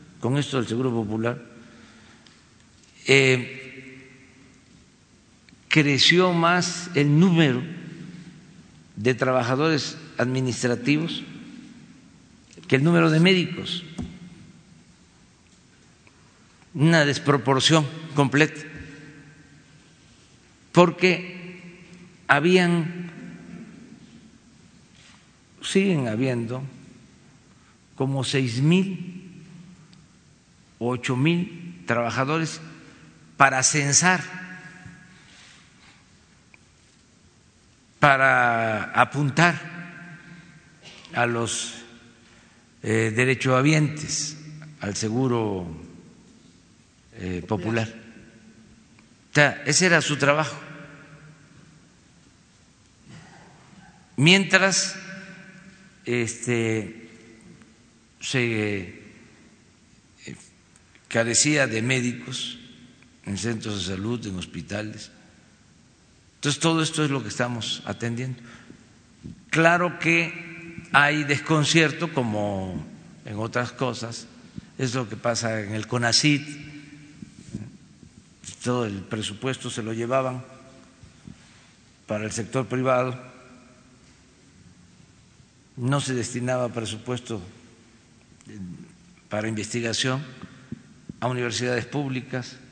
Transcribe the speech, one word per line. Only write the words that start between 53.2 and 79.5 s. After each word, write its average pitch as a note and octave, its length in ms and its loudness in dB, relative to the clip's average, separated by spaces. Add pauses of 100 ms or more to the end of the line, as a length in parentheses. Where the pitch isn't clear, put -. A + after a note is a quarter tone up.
Mientras, F#3 760 4 (1120)
este, A#2 1040 -2 (1120)
se, G#2+ 600 -2 (1500)
eh, C2+ 100 -14 (720)
carecía A#2+ 600 2
de A2 140 -4
médicos B2 800 -4 (640)
en G2+ 120 -4
centros A2 420 -4
de F#2 160 -4
salud, A2 300 -4
en F#2+ 120 -8
hospitales. G2+ 720 -10 (1200)
Entonces, C#3+ 240 -4
todo E3 220 2
esto D#3 220 -2
es C#3 80 0
lo C3+ 100 -2
que G#2+ 80 -8
estamos A#2+ 560 -4
atendiendo. A#2 540 -6 (1120)
Claro E3+ 500 2
que - 920 -4
hay D3 320 4
desconcierto, D#3 920 2
como G#2 720 -2 (400)
en G#2 140 -10
otras A#2 320 -4
cosas, A#2 560 -6 (500)
es B2+ 180 -2
lo A#2 140 -2
que G#2+ 60 -10
pasa A2+ 460 -2
en G#2 120 -6
el G#2+ 140 -4
conacit. B2 560 2 (2250)
Todo B2 220 -2
el G2 160 -6
presupuesto G#2+ 680 -8